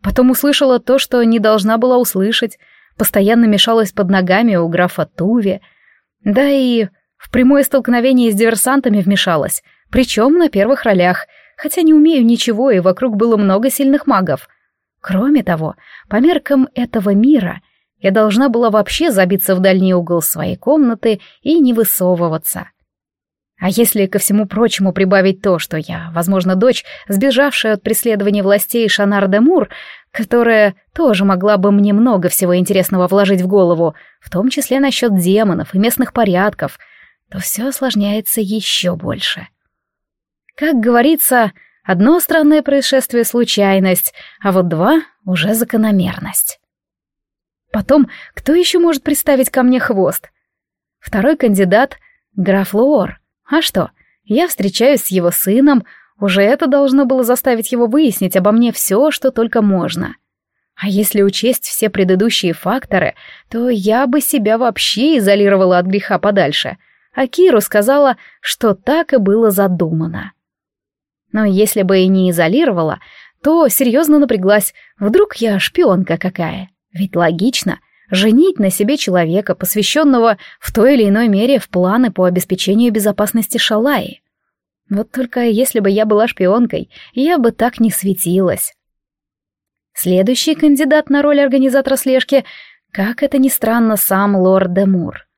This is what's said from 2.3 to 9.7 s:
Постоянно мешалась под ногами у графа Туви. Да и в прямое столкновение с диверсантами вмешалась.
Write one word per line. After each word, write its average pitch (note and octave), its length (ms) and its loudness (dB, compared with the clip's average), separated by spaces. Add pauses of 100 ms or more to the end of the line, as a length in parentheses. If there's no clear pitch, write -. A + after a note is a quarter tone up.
Постоянно A3+ 500 2
мешалась G#3+ 460 2
под F#3+ 180 -2
ногами F#3+ 460 2
у E3+ 120 0
графа F3+ 400 -2
Туви. G3 540 -2 (640)
Да G#3 240 2
и B3 420 0 (280)
в - 140 -20
прямое C4+ 320 4
столкновение B3 680 0
с G3+ 40 -2
диверсантами A3+ 680 0
вмешалась. F3+ 640 -2 (260)